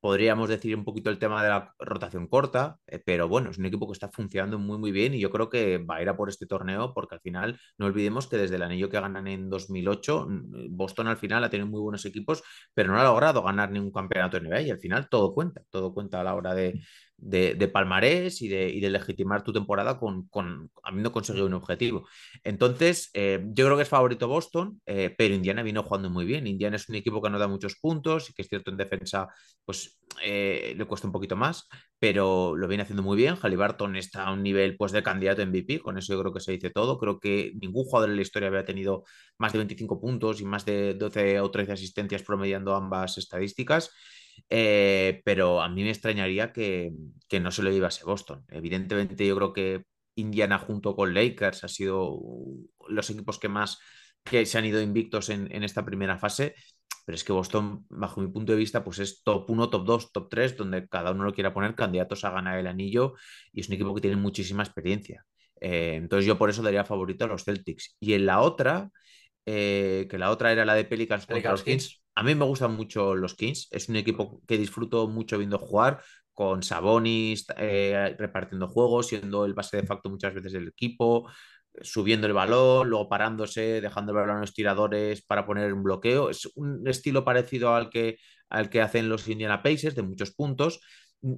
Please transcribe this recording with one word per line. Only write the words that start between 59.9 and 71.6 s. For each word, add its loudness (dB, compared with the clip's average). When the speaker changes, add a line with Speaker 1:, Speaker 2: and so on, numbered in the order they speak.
Speaker 1:
top -6
tres, 0
donde -4
cada -2
uno 0
lo 0
quiera 0
poner, -2
candidatos -2
a 0
ganar -2
el -2
anillo, 0
y -8
es -8
un -2
equipo -2
que -4
tiene 2
muchísima -2
experiencia. -6
Eh, -2
entonces 2
yo 4
por 4
eso 0
daría 2
favorito -4
a -2
los -6
Celtics. -8
Y 2
en 4
la 6
otra, 2
eh, 0
que -8
la 2
otra 4
era 6
la 6
de 4
Pelicans -2
contra -6
Speaker 2:
Pelicans 0